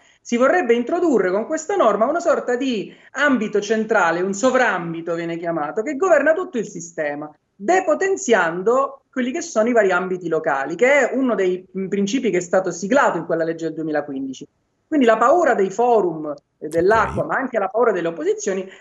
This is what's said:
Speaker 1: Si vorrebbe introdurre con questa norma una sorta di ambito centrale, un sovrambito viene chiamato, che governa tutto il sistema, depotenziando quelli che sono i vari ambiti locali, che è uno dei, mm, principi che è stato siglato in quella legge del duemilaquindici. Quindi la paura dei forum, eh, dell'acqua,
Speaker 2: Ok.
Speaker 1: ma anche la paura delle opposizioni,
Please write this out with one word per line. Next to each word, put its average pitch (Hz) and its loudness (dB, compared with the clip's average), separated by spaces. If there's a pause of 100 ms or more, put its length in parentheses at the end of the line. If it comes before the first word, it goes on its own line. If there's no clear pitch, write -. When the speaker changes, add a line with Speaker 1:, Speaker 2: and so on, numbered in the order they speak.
(200)
Speaker 1:
Si - -4
vorrebbe 269 4
introdurre 247 0
con 208 -2
questa 311 -4
norma 226 2
una 320 -2
sorta 269 0
di 240 -4 (200)
ambito 240 0
centrale, 208 0
un 190 -2
sovrambito 185 0
viene 165 -4
chiamato, 165 -4
che 285 -6
governa 285 4
tutto 339 -6
il 196 -2
sistema, 151 -8 (640)
depotenziando 226 0 (100)
quelli 254 -4
che 330 -4
sono 226 0
i - 2
vari 208 4
ambiti 180 -2
locali, 156 -2
che 254 4
è - -4
uno 254 0
dei, 185 0 (120)
mm, 190 -4
principi 202 0
che 175 2
è 175 -2
stato 185 0
siglato 202 2
in 160 -6
quella 165 -2
legge 165 -4
del 156 -6
duemilaquindici. 147 -6 (420)
Quindi 285 2
la 220 6
paura 262 4
dei 196 2
forum, 180 0 (260)
eh, 151 -10
dell'acqua, 170 2
Speaker 2:
Ok. 151 -8
Speaker 1:
ma 180 -2
anche 247 -4
la 196 0
paura 233 2
delle 170 -2
opposizioni, 196 -4 (140)